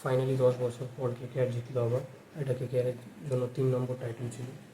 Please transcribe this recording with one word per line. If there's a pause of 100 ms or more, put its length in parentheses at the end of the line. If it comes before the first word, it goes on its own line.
finally
দশ
বছর (120)
পর (100)
কেকেআর
জিতলো
আবার। (420)
এটা
কেকেআরের (360)
জন্য
তিন
নম্বর
টাইটেল
ছিল। (280)